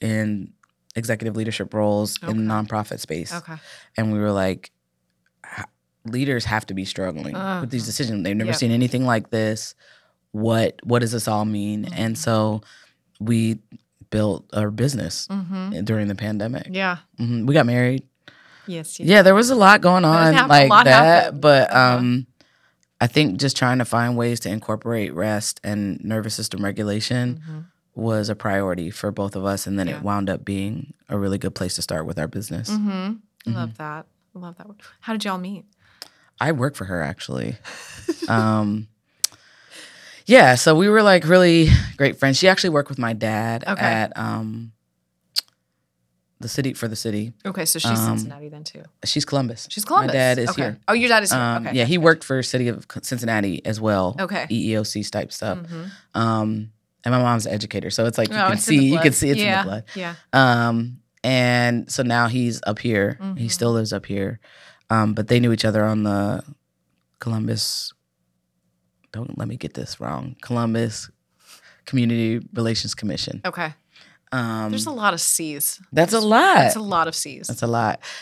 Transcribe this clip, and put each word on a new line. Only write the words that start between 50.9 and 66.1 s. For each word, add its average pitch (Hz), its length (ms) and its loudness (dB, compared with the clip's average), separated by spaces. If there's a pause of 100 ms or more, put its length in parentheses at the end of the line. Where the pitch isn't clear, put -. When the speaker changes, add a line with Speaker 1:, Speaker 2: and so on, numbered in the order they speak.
Speaker 2:
your 240 160 2
dad 220 140 4
is 185 80 -2
here. 131 100 0
Speaker 1:
Um, 117 260 -2
Speaker 2:
Okay, 131 100 -4
Speaker 1:
yeah, 120 80 2
he 160 100 0
Speaker 2:
gotcha, 170 80 0
Speaker 1:
worked 160 180 6
Speaker 2:
gotcha. - 60 -18
Speaker 1:
for 135 160 -2
City 123 260 -2
of - 240 -6
C-, - 100 -12
Cincinnati 110 640 -2
as 107 140 -4
well. 101 400 0
Speaker 2:
Okay. 185 300 -4
Speaker 1:
E 110 240 -2
E 110 40 0
O 107 60 -2
C 104 200 -6
type 101 280 -6
stuff. 104 280 -6
Speaker 2:
Mm-hmm. 165 600 -12
Speaker 1:
Um, 110 500 -2 (360)
and 120 80 0
my 127 80 2
mom's 120 240 0
an - 80 -6
educator, 104 360 -6
so 113 160 -2
it's 117 120 -2
like 110 120 0
you 214 60 -6
Speaker 2:
Oh, 208 120 0
Speaker 1:
can 196 60 2
Speaker 2:
it's 208 140 -2
in 156 80 4
the 143 60 6
Speaker 1:
see, 135 60 4
you 139 80 4
can 160 80 2
Speaker 2:
blood. - 100 6
Speaker 1:
see 143 160 0
it's 143 120 2
Speaker 2:
Yeah, 196 200 0
Speaker 1:
in 196 60 -4
the 190 40 -8
blood. 113 120 -8 (120)
Speaker 2:
yeah. 175 200 -10 (180)
Speaker 1:
Um, 120 640 2 (260)
and 123 680 2
so 135 120 -4
now 120 240 2
he's 120 380 -2
up 107 140 -4
here. 107 400 0
He 190 60 -12
Speaker 2:
Mm-hmm. 170 240 -6
Speaker 1:
still 117 240 0
lives 110 200 -2
up 98 120 -8
here. 101 340 -6 (500)
Um, 110 240 2
but 107 160 -4
they 120 100 4
knew 120 140 2
each 110 120 -2
other 107 200 2
on 107 180 0
the 101 400 -2 (760)